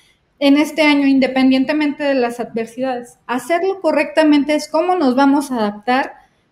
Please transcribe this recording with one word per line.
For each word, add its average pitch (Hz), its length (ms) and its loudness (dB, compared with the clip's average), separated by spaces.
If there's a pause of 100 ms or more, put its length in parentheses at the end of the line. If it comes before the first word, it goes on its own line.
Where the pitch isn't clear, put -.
(400)
en 285 180 4
este 302 240 0
año, 285 240 2
independientemente 269 960 0
de 277 120 0
las 240 240 -2
adversidades. 240 760 -8 (100)
Hacerlo 349 520 -2
correctamente 302 760 2
es 294 120 -4
cómo 359 280 -2
nos 269 200 0
vamos 277 360 2
a 254 60 -4
adaptar 220 560 -4 (380)